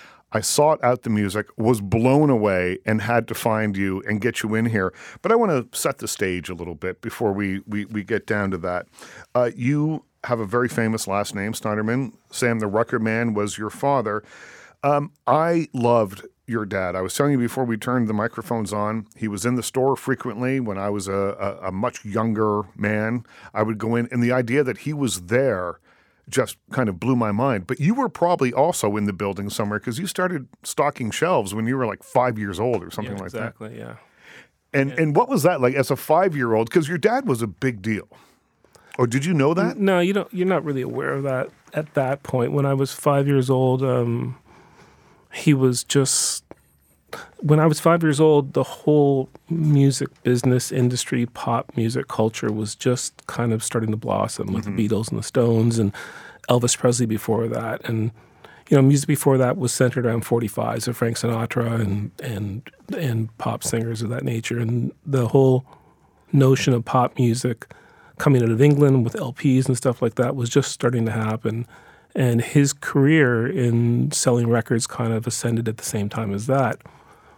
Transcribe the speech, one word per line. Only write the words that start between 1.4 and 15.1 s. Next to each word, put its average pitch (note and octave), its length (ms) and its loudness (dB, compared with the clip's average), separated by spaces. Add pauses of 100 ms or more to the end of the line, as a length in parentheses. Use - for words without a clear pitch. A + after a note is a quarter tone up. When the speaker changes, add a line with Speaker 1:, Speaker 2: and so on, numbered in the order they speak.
Speaker 1:
was A2+ 240 2
blown B2+ 480 4
away, G2 560 2
and A2 160 0
had A#2 260 0
to A2+ 80 -6
find A2 400 -2
you F#2+ 320 -2
and G#2 140 -2
get A#2 220 -2
you G#2+ 120 -2
in A2+ 120 0
here. G2 260 0 (280)
But F#3+ 120 0
I - 20 4
wanna F3+ 380 2
set - 260 -4
the A2+ 80 -10
stage F2+ 420 -4
a F#2 40 -8
little E2+ 200 -10
bit F#2 280 -10
before A2 320 -2
we, G2 340 -2
we, G#2 180 -6
we G#2+ 180 -8
get G2+ 220 -4
down G#2 260 -2
to F#2+ 80 -4
that. F2+ 280 -6 (480)
Uh, B2 200 2
you D3 500 -2 (180)
have A#2+ 160 -2
a A2 60 -4
very A#2+ 240 0
famous A2 360 -2
last G2+ 300 -4
name, G2+ 160 -6
Steinerman. A2 640 -4 (180)
Sam A#2 280 0
the G#2+ 80 -2
Rucker A2+ 320 0
Man A2+ 340 -2
was G#2 240 -4
your G#2+ 120 -8
father. A2 540 -2 (600)
Um, C#3+ 280 0 (160)